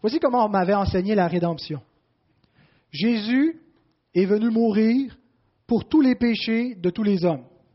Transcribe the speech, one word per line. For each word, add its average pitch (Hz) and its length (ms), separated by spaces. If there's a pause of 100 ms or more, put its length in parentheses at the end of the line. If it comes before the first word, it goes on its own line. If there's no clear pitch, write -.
Voici 240 200
comment 247 260
on - 20
m'avait 196 260
enseigné 196 400
la 185 120
rédemption. 170 560 (1080)
Jésus 233 680 (540)
est 180 100
venu 214 260
mourir 226 680 (480)
pour - 220
tous 311 120
les 254 140
péchés 233 640
de 180 140
tous 220 120
les 196 220
hommes. 151 200 (300)